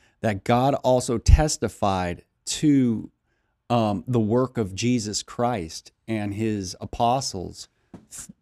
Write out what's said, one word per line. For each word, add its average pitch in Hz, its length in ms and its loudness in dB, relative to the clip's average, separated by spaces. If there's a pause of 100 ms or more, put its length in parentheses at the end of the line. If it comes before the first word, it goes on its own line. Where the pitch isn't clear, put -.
(200)
that 104 240 -2
God 127 320 2
also 127 420 2
testified 98 1040 2 (220)
to, 131 640 2 (580)
um, 113 400 0
the 123 120 2
work 123 360 0
of 95 180 -4
Jesus 107 480 -2
Christ 117 680 -6 (140)
and 104 260 -4
his 101 480 -4
apostles 110 880 -4 (420)
th-, - 180 -18 (140)